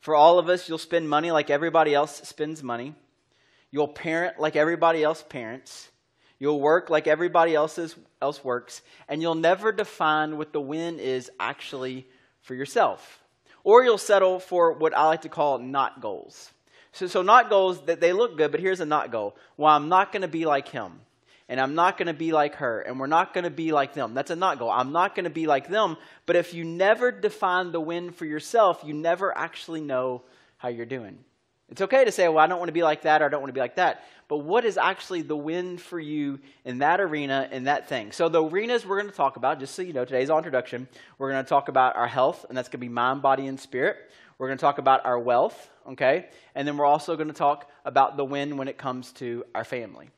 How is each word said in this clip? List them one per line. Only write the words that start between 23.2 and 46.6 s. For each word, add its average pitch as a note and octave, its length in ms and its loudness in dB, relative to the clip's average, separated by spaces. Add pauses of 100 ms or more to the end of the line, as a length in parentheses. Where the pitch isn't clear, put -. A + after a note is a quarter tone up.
gonna F3 160 -4
be D#3 220 -4
like C#3 220 0
them." A#2+ 200 -6
That's C#3 160 -6
a E3+ 60 -4
not F3 220 -2
goal. A#2 120 -4
"I'm B2+ 220 -2
not F3 220 0
gonna F#3 140 -6
be D#3+ 200 -6
like C#3 200 0
them." F#3+ 280 -2 (280)
But E3+ 120 2
if E3+ 180 0
you E3+ 100 -10
never G3 460 2
define F#3 640 -2
the E3+ 80 -2
win E3+ 320 -6
for E3+ 120 -12
yourself, E3 600 2
you D3+ 100 -10
never E3+ 420 -2
actually E3 440 -10
know B2+ 420 -4 (340)
how B2 120 -10
you're A#2 180 -8
doing. A2+ 320 -12 (500)
It's - 120 -12
okay B3+ 240 4
to G#3 80 0
say, F3+ 160 2
"Well, D#3 100 4
I D#3 80 8
don't F3 140 -2
wanna E3+ 100 -6
be E3 140 0
like D#3 180 0
that," D#3 200 4
or, - 20 4
"I C#3+ 40 2
don't C#3+ 120 -2
wanna C3+ 120 -10
be C3+ 60 -6
like B2+ 160 -4
that." E3+ 300 0 (240)
But D3+ 100 -2
what F#3 260 0
is F#3+ 140 -2
actually F3+ 440 -2
the D3+ 140 -6
win F3 420 -8
for F3 200 -14
you D3 400 -6 (260)
in B2 140 -8
that D#3+ 220 4
arena, C#3+ 500 -2
in B2+ 140 -8
that C#3 240 -2
thing? A2 240 -8
So E3+ 160 0
the D#3+ 120 2
arenas G#3 460 -2
we're G3 140 -2
gonna G#3 100 -8
talk - 260 -2
about, C3+ 220 -2
just C3+ 160 -14
so F#3+ 80 -10
you F3+ 100 -10
know, B2+ 120 -4
today's C3 260 -2
our D#3 80 4
introduction. C3 480 -4 (320)
We're C3+ 120 -6
gonna C3+ 120 -4
talk C#3+ 260 0
about C3 280 2
our A#2 100 0
health, C3+ 420 0
and B2 80 -10
that's B2+ 120 -8
gonna B2 140 -10
be B2 60 -10
mind, B2 320 -2
body, C3+ 280 0
and C3 100 -10
spirit. D3 380 -4 (420)
We're C3 80 -6
gonna C3 120 -6
talk C#3+ 200 2
about C3+ 260 4
our B2 140 0
wealth, B2 500 0 (200)
okay? C3+ 400 0 (260)
And C#3+ 140 -4